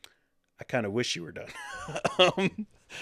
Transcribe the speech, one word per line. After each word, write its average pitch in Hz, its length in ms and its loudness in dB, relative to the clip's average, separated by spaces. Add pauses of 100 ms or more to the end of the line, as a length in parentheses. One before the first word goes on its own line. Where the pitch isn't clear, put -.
(580)
I - 60 -12
kinda 110 260 0
wish 120 240 0
you - 80 -8
were - 100 -12
done. - 160 -12
<laughs> - 720 -4
Um, 190 480 4 (360)